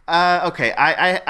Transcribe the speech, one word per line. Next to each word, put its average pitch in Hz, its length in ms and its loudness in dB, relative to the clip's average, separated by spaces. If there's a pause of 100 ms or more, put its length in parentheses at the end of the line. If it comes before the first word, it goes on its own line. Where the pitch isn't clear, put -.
Uh, 175 340 2 (100)
okay, 123 220 -2
I, 165 420 0
I, - 140 -6